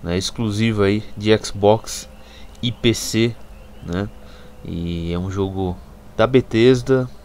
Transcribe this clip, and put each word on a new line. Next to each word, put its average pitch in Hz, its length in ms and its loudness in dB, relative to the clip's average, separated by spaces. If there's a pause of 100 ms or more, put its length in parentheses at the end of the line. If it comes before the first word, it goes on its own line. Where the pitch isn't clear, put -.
né, 87 160 -2
exclusivo 107 640 0
aí 104 200 2 (140)
de 107 200 4
Xbox 101 680 0 (540)
e 120 100 -2
P 113 220 2
C, 113 420 0 (500)
né, 90 220 -4 (560)
e 85 480 -6
é 87 80 -4
um 92 100 -6
jogo 95 480 -4 (380)
da 110 100 4
Bethesda 127 840 4 (160)